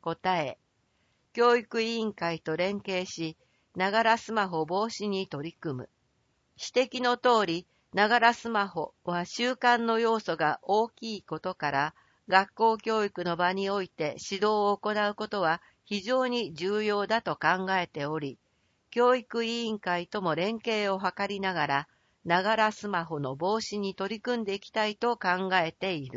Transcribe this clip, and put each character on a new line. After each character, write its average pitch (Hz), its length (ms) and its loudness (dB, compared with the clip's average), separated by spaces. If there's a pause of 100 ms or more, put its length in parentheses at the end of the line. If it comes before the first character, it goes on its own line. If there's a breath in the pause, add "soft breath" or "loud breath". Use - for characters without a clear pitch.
答 175 360 0
え、 143 200 -4 (760)
教 240 220 6
育 226 260 -2
委 226 160 -2
員 220 160 -2
会 170 260 -4
と 160 180 -4
連 196 260 0
携 185 220 -2
し、 165 320 -8 (380)
な 185 160 0
が 226 120 2
ら 226 140 4
ス 226 140 -10
マ 208 180 0
ホ 160 160 -2
防 196 240 -2
止 214 180 -6
に 190 200 -2
取 151 240 -8
り - 60 -20
組 135 240 -6
む。 - 80 -14 (680)
指 - 420 -2
摘 - 20 -2
の 247 160 2
通 226 280 4
り、 170 220 -4 (260)
な 202 140 4
が 240 120 4
ら 233 140 6
ス - 160 -6
マ 202 180 2
ホ 165 260 -8 (100)
は 175 220 -2
習 247 260 -2
慣 240 260 4
の 226 220 2
要 226 200 2
素 - 160 -2
が 156 280 0
大 220 260 2
き 226 280 -10
い 175 40 -10
こ - 180 -8
と 185 140 -6
か 147 180 -4
ら、 143 220 0 (340 soft breath)
学 190 260 4
校 220 240 4
教 220 280 0
育 185 180 -6
の 170 140 -2
場 180 160 2
に 196 160 -2
お 202 120 -2
い 185 60 -6
て 151 320 -4
指 - 180 -8
導 202 100 2
を 208 300 2
行 208 140 -4 (180)
う 208 60 -8
こ 214 120 -8
と 202 140 -4
は 165 200 0 (240 soft breath)
非 208 160 -4
常 254 260 0
に 233 260 -4
重 190 300 -2
要 208 240 0
だ 220 140 0
と 160 140 -4
考 185 400 0
え 175 120 0
て 143 180 -6
お 156 140 -4
り、 135 180 -8 (520)
教 247 260 4
育 233 300 -4
委 233 200 -4
員 214 140 -4
会 175 280 -2
と 208 140 -6
も 170 120 0
連 202 260 -2
携 208 340 0
を 190 60 -2
図 196 280 -2
り 202 120 -6
な 190 140 -2
が 151 140 0
ら、 139 200 0 (380)
な 170 160 4
が 214 140 2
ら 214 160 2
ス 208 160 -10
マ 175 180 -2
ホ 160 140 -6
の 135 160 -4
防 190 240 0
止 208 180 -6
に 196 180 -4
取 196 200 -4
り 208 60 -12
組 240 180 -2
ん 226 40 -4
で 196 120 -4
い 202 40 -6
き - 120 -20
た 214 160 0
い 214 80 -4
と 233 220 0
考 185 360 0
え 165 180 2
て 185 220 -4
い 143 160 -6
ま - 20 -14
す。 - 60 -